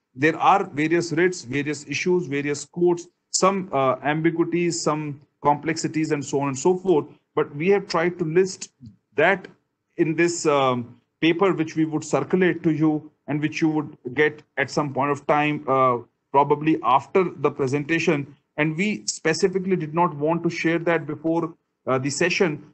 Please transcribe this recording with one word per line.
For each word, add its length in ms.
There 240
are 260
various 480
writs, 300
various 440
issues, 400
various 380
courts, 420
some, 420
uh, 300
ambiguities, 800
some 400
complexities, 680
and 120
so 160
on 80
and 100
so 180
forth. 300
But 200
we 140
have 200
tried 320
to 40
list 480
that 320
in 180
this, 320
um, 540
paper, 320
which 240
we 80
would 200
circulate 580
to 80
you 400
and 140
which 200
you 80
would 280
get 280
at 140
some 220
point 180
of 160
time, 420
uh, 300
probably 500
after 420
the 120
presentation. 840
And 200
we 300
specifically 680
did 180
not 200
want 280
to 80
share 300
that 260
before, 480
uh, 120
the 120
session, 640